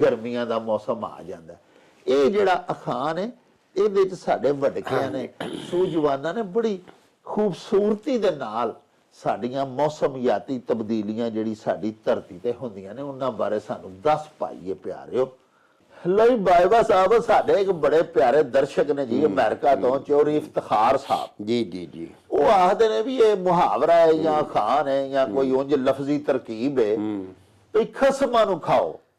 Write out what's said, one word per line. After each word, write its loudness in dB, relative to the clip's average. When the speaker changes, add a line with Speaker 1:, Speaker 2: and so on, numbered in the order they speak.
Speaker 1:
ਗਰਮੀਆਂ 0
ਦਾ -2
ਮੌਸਮ -4
ਆ -14
ਜਾਂਦਾ। -16
ਇਹ 4
ਜਿਹੜਾ 2
ਅਖਾਣ -6
ਹੈ, -6
ਇਹਦੇ 2
'ਚ -4
ਸਾਡੇ -2
ਵਡਕਿਆਂ -2
ਨੇ, -8
Speaker 2:
ਹਾਂਜੀ। -10
Speaker 1:
ਸੂਝਵਾਨਾਂ 0
ਨੇ -4
ਬੜੀ -2
ਖੂਬਸੂਰਤੀ 0
ਦੇ 2
ਨਾਲ -6
ਸਾਡੀਆਂ -4
ਮੌਸਮਿਆਤੀ -2
ਤਬਦੀਲੀਆਂ -4
ਜਿਹੜੀ -4
ਸਾਡੀ -4
ਧਰਤੀ -4
ਤੇ -4
ਹੁੰਦੀਆਂ -12
ਨੇ, -14
ਉਹਨਾਂ -6
ਬਾਰੇ -4
ਸਾਨੂੰ -12
ਦੱਸ 0
ਪਾਈਏ -8
ਪਿਆਰਿਓ। -6
ਲਓ 4
ਜੀ 4
ਬਾਜਵਾ 4
ਸਾਹਿਬ, 4
ਸਾਡੇ 2
ਇੱਕ 2
ਬੜੇ 2
ਪਿਆਰੇ 2
ਦਰਸ਼ਕ 0
ਨੇ -2
ਜੀ, -2
Speaker 2:
ਹੂੰ। 2
Speaker 1:
ਅਮਰੀਕਾ 2
ਤੋਂ, 0
ਚੌਰੀ 2
ਇਫਤਖਾਰ 0
ਸਾਹਿਬ। -4
Speaker 2:
ਜੀ, 0
ਜੀ, -10
ਜੀ। -14
Speaker 1:
ਉਹ 2
ਆਖਦੇ 4
ਨੇ 0
ਵੀ -4
ਇਹ 6
ਮੁਹਾਵਰਾ 2
ਹੈ 8
ਜਾਂ 0
Speaker 2:
ਹੂੰ। 2
Speaker 1:
ਅਖਾਣ 0
ਹੈ 0
ਜਾਂ 0
ਕੋਈ 0
Speaker 2:
ਹੂੰ। 4
Speaker 1:
ਉਂਝ 0
ਲਫ਼ਜ਼ੀ 0
ਤਰਕੀਬ -2
ਹੈ 2
Speaker 2:
ਹੂੰ। -4
Speaker 1:
ਵੀ 2
ਖਸਮਾਂ 2
ਨੂੰ -2
ਖਾਓ। 0